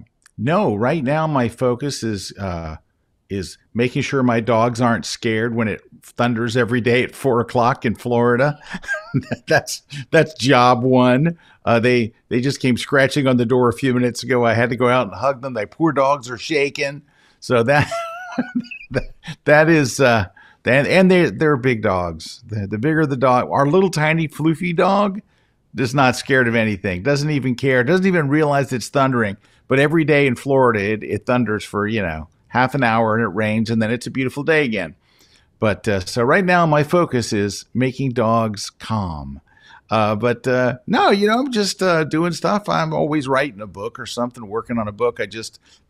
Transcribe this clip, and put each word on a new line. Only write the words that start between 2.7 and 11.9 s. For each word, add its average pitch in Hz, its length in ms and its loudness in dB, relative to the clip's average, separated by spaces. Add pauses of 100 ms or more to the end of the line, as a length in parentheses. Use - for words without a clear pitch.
is 95 260 -8 (160)
making 123 300 -2
sure 135 200 -2
my 120 180 2
dogs 117 400 2
aren't 117 260 0
scared 113 480 -4
when 113 140 0
it 95 120 -6 (220)
thunders 120 540 -2
every 123 240 0
day 120 240 2
at - 100 -8
four 123 260 0
o'clock 120 440 0
in 110 100 0
Florida. 120 640 0 (440)
<laughs> - 440 -6
That's, - 360 -2 (280)
that's 160 240 2
job 123 480 4
one. 127 560 2 (260)
Uh, 117 140 2
they, 120 340 0 (180)